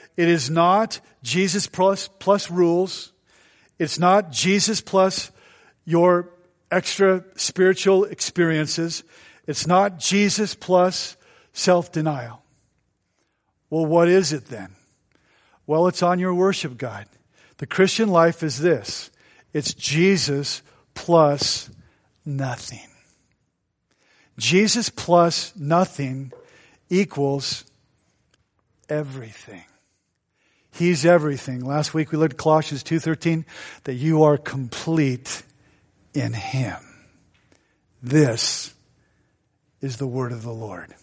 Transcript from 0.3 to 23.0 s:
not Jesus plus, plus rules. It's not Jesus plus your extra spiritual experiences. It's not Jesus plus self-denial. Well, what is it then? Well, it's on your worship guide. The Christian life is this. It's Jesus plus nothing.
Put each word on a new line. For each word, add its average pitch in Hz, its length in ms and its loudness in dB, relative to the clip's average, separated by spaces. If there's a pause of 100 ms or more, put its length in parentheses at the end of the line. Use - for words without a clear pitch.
not 180 480 2 (240)
Jesus 180 420 -2
plus, 190 420 0 (120)
plus 202 320 0
rules. 175 600 0 (680)
It's 156 180 -4
not 180 340 2
Jesus 190 500 0
plus 190 500 0 (520)
your 175 460 2 (400)
extra 185 540 0 (140)
spiritual 190 680 2
experiences. 165 1000 -4 (440)
It's - 180 -6
not 185 320 2
Jesus 202 560 0
plus - 640 0 (360)
self-denial. 156 920 -2 (1300)
Well, 160 160 0
what 170 220 4
is 180 220 4
it 135 140 -8
then? 95 300 -16 (880)
Well, 160 220 2
it's 180 160 0
on 175 160 2
your 180 160 0
worship 180 420 0
guide. 104 300 -10 (500)
The 143 80 -12
Christian 196 440 2
life 165 340 4
is 135 160 -4
this. 151 500 -2 (440)
It's 151 200 -4
Jesus 147 880 0 (320)
plus 151 760 2 (560)
nothing. 135 640 -8 (1500)